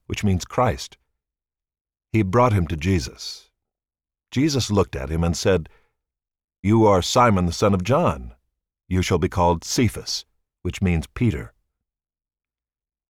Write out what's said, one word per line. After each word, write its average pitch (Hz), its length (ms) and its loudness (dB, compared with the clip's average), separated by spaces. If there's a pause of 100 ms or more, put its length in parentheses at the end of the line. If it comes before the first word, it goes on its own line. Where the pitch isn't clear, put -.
which - 180 -8
means 98 220 0
Christ. - 520 -4 (1160)
He 110 80 2
brought 113 320 2
him 90 140 2
to 90 100 -4
Jesus. - 720 -4 (840)
Jesus 139 400 -2
looked 95 240 0
at 67 140 -8
him 80 140 -2
and 85 120 0
said, 92 320 0 (920)
"You 110 240 4
are 98 160 6
Simon 104 440 2
the 87 60 0
son 101 220 0
of 92 100 0
John. 90 520 -2 (520)
You 92 140 0
shall 90 160 0
be 85 100 -2
called 87 380 0
Cephas," - 580 -4 (380)
which - 200 -8
means 87 260 0
Peter. 85 460 -4 (1600)